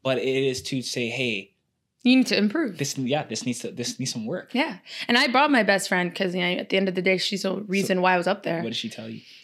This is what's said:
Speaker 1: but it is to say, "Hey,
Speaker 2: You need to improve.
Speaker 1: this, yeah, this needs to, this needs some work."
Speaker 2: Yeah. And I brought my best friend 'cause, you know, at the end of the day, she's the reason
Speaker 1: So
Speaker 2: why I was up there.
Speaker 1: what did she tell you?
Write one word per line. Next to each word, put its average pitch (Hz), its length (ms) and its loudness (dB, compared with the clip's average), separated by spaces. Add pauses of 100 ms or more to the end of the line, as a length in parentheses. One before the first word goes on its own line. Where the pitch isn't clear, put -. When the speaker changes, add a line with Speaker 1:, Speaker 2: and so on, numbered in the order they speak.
Speaker 1:
but 131 140 0
it 117 100 -2
is 135 360 0
to 131 180 -4
say, 120 260 -4
"Hey, 117 460 -4 (500)
Speaker 2:
You 254 140 6
need 254 100 4
to 190 100 2
improve. 208 400 0
Speaker 1:
this, - 200 -4
yeah, 135 260 0
this - 220 -8
needs 123 140 -4
to, 98 120 -8
this 120 260 -6
needs 135 140 -4
some 110 140 -6
work." 175 260 -8
Speaker 2:
Yeah. 254 280 -2 (280)
And 240 100 2
I 277 100 4
brought 269 220 4
my 247 140 6
best 196 240 2
friend 180 260 0
'cause, 185 220 -2
you 180 60 0
know, 180 100 0
at 190 160 -4
the - 80 0
end 190 140 2
of 180 60 -4
the 185 60 0
day, 185 160 4
she's 190 260 -2
the 185 120 -2
reason 196 420 0
Speaker 1:
So 180 40 2
Speaker 2:
why 185 140 6
I - 20 4
was 175 100 2
up 202 160 0
there. 170 180 -2
Speaker 1:
what 113 80 -4
did 113 60 -4
she - 140 -6
tell - 200 -10
you? 113 120 -12 (220)